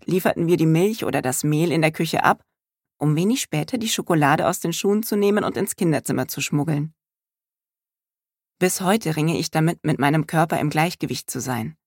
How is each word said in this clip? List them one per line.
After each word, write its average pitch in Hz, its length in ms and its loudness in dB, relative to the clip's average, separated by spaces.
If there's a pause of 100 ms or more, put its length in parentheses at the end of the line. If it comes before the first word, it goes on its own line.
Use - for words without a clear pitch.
lieferten 170 420 0
wir 175 100 4
die 160 100 2
Milch 185 380 2
oder 139 180 -2
das 127 200 -4
Mehl 151 280 2
in 160 100 2
der 160 100 2
Küche - 320 -2
ab, - 200 2 (560)
um 147 160 2
wenig 208 260 0
später 151 380 -4
die 220 100 -4
Schokolade 156 580 2
aus 175 120 0
den 170 140 -4
Schuhen 202 280 0
zu 214 140 -4
nehmen 202 280 2
und - 140 -4
ins - 180 -2
Kinderzimmer 139 520 0
zu - 140 -10
schmuggeln. 147 520 -2 (1700)
Bis 185 220 0
heute 185 340 0
ringe 156 220 0
ich 165 120 -2
damit, 160 340 0
mit 156 160 0
meinem 151 280 2
Körper 165 320 0
im 151 100 -2
Gleichgewicht 156 600 -4
zu 131 100 -8
sein. 120 360 -6 (100)